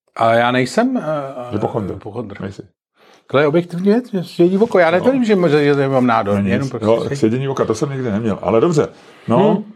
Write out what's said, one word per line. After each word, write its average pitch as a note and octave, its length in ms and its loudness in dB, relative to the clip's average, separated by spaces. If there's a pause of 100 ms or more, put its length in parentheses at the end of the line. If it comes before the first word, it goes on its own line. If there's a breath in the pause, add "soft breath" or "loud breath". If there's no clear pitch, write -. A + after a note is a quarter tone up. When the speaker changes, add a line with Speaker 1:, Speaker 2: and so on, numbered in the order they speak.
(160)
Speaker 1:
A A2+ 180 2
já A#2+ 180 2
nejsem, A3 460 0
eh, G3+ 40 -4 (500)
Speaker 2:
Hypochondr. G#2 420 -4
Speaker 1:
hypochondr. G#2 480 -12
Speaker 2:
Nejsi. G2 200 -12 (720 soft breath)
Speaker 1:
To B2+ 60 2
je D3 100 4
objektivní E3+ 420 -2
věc, B3 220 0
mě F3+ 120 -4
svědí F3+ 340 0
v G#3 60 2
oko. A#3 160 2
Já E3 120 4
Speaker 2:
No. F3 60 2
Speaker 1:
netvrdím, B3 280 0
že, G#3+ 100 2 (140)
že, D3 140 4 (120)
že C#3 120 0
mám B2+ 200 2
nádor, G#2+ 280 2
Speaker 2:
Není G2+ 140 0
Speaker 1:
jenom C3 140 0
Speaker 2:
nic. C3 80 -6
Speaker 1:
prostě A2 140 -6
Speaker 2:
Jo, G#2+ 100 4
Speaker 1:
svědí. A2+ 140 -2
Speaker 2:
tak C#3 80 -4
svědění B2+ 300 0
oka, B2+ 180 -2
to A2 100 -2
jsem D#3 160 -4
nikdy C3 200 -4
neměl. G#2 300 -4
Ale G#2 200 2
dobře, D3+ 260 2 (400 loud breath)
no, G3+ 360 2 (120)